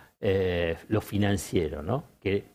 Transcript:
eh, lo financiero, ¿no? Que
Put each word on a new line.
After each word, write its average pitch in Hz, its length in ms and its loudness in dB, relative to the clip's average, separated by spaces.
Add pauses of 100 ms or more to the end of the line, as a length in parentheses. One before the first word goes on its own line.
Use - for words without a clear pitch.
(200)
eh, 90 580 0 (100)
lo 107 140 0
financiero, 98 840 0
¿no? 120 200 -2 (160)
Que 101 360 -2